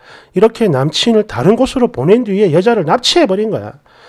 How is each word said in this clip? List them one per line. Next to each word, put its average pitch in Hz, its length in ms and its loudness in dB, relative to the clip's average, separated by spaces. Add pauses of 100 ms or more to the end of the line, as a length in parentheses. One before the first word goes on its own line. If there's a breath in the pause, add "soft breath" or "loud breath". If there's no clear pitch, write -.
(340 soft breath)
이렇게 226 320 2
남친을 190 640 0
다른 135 260 0
곳으로 247 380 -2
보낸 196 320 0
뒤에 196 280 0
여자를 190 320 2
납치해버린 214 680 0
거야. 113 220 -8 (340 soft breath)